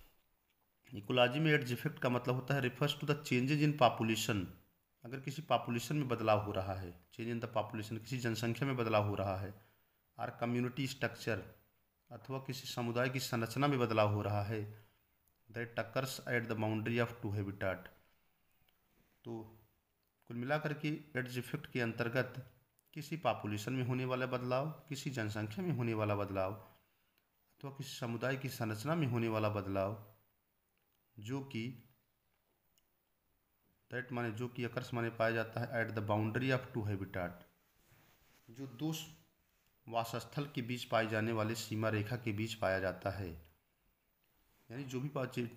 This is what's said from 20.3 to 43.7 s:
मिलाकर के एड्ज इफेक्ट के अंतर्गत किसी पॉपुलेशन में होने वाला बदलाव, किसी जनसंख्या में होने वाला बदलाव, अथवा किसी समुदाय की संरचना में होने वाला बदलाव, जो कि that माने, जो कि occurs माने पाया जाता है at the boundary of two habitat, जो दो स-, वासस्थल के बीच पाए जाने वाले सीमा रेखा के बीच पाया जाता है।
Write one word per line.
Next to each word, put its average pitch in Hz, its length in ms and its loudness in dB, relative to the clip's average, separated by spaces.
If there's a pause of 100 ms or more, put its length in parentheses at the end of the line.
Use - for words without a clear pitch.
मिलाकर 147 340 0
के 147 160 -2
एड्ज 127 500 -2
इफेक्ट 143 280 -4
के - 140 0
अंतर्गत 117 720 0 (420)
किसी 156 220 -6
पॉपुलेशन 107 560 0
में 127 120 2
होने 127 200 0
वाला 127 220 0
बदलाव, 127 440 0
किसी - 400 -8
जनसंख्या 107 540 -2
में 175 80 0
होने 120 220 0
वाला 104 200 2
बदलाव, 98 380 0
अथवा - 1160 -16
किसी - 280 -10
समुदाय 120 380 0
की 135 120 -4
संरचना 113 460 -2
में 165 120 2
होने 117 220 2
वाला 107 200 2
बदलाव, 98 680 0 (1040)
जो 120 220 -4
कि 127 480 -6 (2000)
that 123 180 -4
माने, 120 180 0
जो 117 180 -4
कि 120 180 -4
occurs 123 280 -4
माने 117 160 2
पाया 113 200 2
जाता 113 300 0
है 117 260 0
at 110 80 -6
the 107 120 -2
boundary 110 440 2
of 127 100 4
two 117 280 -4
habitat, 95 420 -2 (1200)
जो 127 160 -10
दो 131 260 -4
स-, - 220 -8 (760)
वासस्थल 117 580 -2
के 139 160 -4
बीच 120 220 -4
पाए 110 220 4
जाने 110 260 2
वाले 110 220 2
सीमा 110 340 0
रेखा 107 280 2
के 117 160 -2
बीच 107 220 -2
पाया 95 260 4
जाता 92 300 0
है। 95 200 -4 (1400)